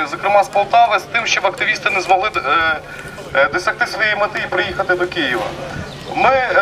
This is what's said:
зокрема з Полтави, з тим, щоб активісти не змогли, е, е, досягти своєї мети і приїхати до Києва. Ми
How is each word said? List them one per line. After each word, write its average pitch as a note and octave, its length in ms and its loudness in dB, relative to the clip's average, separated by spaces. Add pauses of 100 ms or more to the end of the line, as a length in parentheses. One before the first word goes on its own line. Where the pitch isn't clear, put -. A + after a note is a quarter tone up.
(120)
зокрема G3 320 4
з G3 40 -8
Полтави, G#3 520 4
з - 40 -10
тим, A#3 220 -4
щоб - 200 2
активісти G#3 440 -2
не G3+ 120 0
змогли, F#3 340 2
е, - 60 -4 (960)
е, C3+ 180 4
досягти G3+ 340 -2
своєї G#3 280 -2
мети G3+ 300 -2
і - 20 -6
приїхати F3+ 480 -2
до F3+ 120 0
Києва. E3+ 380 -2 (720)
Ми A3 160 4 (300)